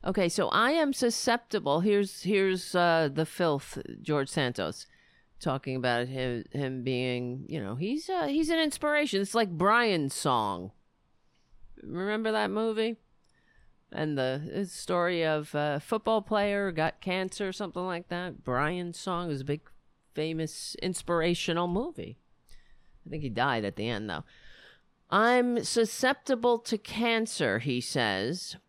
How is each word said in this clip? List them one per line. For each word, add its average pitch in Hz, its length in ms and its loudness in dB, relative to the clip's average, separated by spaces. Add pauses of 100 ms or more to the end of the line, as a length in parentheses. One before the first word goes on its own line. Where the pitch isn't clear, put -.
Okay, 185 240 2
so 185 200 0
I 233 240 4
am 311 200 2
susceptible. 226 880 0
Here's, 202 440 2
here's, 190 500 2
uh, 165 380 6
the 156 120 0
filth, 156 540 0 (240)
George 143 260 0
Santos, 120 580 -2 (540)
talking 131 360 -2
about 123 320 2
him, 127 420 -4
him 131 320 -4
being, 123 680 -2
you 151 140 -6
know, 101 140 -6
he's, 240 340 -4
uh, 349 160 0
he's 302 240 0
an 330 80 2
inspiration. 294 640 0
It's 196 120 -4
like 220 160 2
Brian's 185 600 4
song. 101 600 0 (1080)
Remember 214 500 -2
that 214 180 2
movie? 220 460 0 (960)
And 151 260 -2
the, 131 240 0 (120)
the 196 120 -2
story 175 580 0
of 151 300 0
a 147 280 0
football 220 380 0
player 202 520 0
got 160 280 -2
cancer 185 480 -2
or 185 40 -4
something 180 340 -6
like 175 220 -6
that. 175 360 -6
Brian's 165 540 -2
song 175 300 -4
was 139 120 -2
a 135 40 -8
big, 143 180 -4 (520)
famous, 160 680 -4
inspirational 170 840 0
movie. 180 520 -4 (880)
I 165 40 -14
think 151 120 -6
he 135 80 -2
died 117 340 2
at 101 120 -2
the 110 120 -4
end, 107 220 -4
though. 78 140 -6 (880)
"I'm 240 540 4
susceptible 240 960 2
to 220 180 -2
cancer," 220 800 0
he 123 220 0
says. 120 760 0 (120)